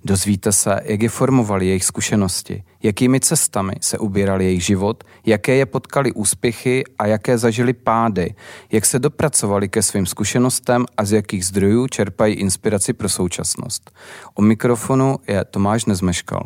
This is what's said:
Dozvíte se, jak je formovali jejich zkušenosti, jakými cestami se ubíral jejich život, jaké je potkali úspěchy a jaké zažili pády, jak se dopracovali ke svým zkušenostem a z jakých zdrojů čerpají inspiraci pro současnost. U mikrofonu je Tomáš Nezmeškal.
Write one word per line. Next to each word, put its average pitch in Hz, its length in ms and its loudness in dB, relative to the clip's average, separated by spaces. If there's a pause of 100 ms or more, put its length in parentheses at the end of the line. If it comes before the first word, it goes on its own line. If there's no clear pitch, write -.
Dozvíte 101 460 0
se, 104 320 0
jak 107 180 -2
je 117 80 2
formovali 110 580 2
jejich 95 180 0
zkušenosti, 98 760 -2 (200)
jakými 127 360 2
cestami 101 640 0
se - 160 -4
ubíral 98 440 0
jejich 92 240 2
život, 101 380 0 (220)
jaké 110 300 2
je 135 100 4
potkali - 460 -2
úspěchy 123 720 -2 (160)
a 107 60 0
jaké 107 320 2
zažili 117 360 2
pády, 113 640 0 (360)
jak 107 140 0
se 131 140 0
dopracovali 104 720 0
ke 110 140 0
svým 98 220 0
zkušenostem 123 800 0 (120)
a 104 80 0
z 101 60 0
jakých 101 340 0
zdrojů 101 420 2
čerpají 107 480 0
inspiraci 101 580 -2
pro 101 160 -4
současnost. - 840 -6 (440)
U 101 60 0
mikrofonu 127 760 2 (100)
je 101 180 0
Tomáš 101 400 0
Nezmeškal. 90 600 -2